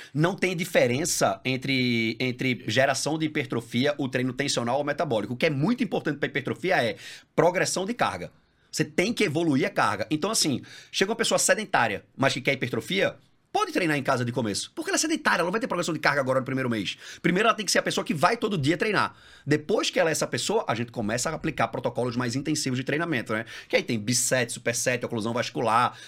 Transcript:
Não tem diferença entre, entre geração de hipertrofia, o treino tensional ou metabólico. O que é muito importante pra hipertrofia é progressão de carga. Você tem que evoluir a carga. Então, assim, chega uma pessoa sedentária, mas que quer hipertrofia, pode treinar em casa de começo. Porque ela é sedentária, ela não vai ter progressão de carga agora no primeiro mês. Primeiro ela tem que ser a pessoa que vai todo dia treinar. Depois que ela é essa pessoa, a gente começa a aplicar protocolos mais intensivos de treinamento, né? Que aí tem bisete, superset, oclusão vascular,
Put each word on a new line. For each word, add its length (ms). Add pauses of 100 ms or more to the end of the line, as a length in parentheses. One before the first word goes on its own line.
(120)
Não 220
tem 220
diferença 880
entre, 760
entre 480
geração 520
de 80
hipertrofia, 720
o 100
treino 240
tensional 460
ou 60
metabólico. 500
O 20
que 100
é 40
muito 340
importante 340
pra 100
hipertrofia 540
é 140 (400)
progressão 480
de 100
carga. 380 (400)
Você 120
tem 280
que 120
evoluir 420
a 40
carga. 400
Então, 200
assim, 320 (280)
chega 200
uma 60
pessoa 220
sedentária, 640 (120)
mas 160
que 80
quer 140
hipertrofia, 600 (380)
pode 180
treinar 280
em 40
casa 220
de 80
começo. 420
Porque 140
ela 80
é 20
sedentária, 420
ela 40
não 80
vai 80
ter 60
progressão 260
de 80
carga 220
agora 180
no 60
primeiro 240
mês. 260 (240)
Primeiro 260
ela 80
tem 120
que 40
ser 100
a 20
pessoa 200
que 120
vai 200
todo 220
dia 220
treinar. 360 (320)
Depois 440
que 100
ela 80
é 40
essa 140
pessoa, 400
a 80
gente 160
começa 380
a 60
aplicar 340
protocolos 480
mais 180
intensivos 440
de 40
treinamento, 520
né? 100 (240)
Que 80
aí 60
tem 180
bisete, 540
superset, 500
oclusão 300
vascular, 600 (120)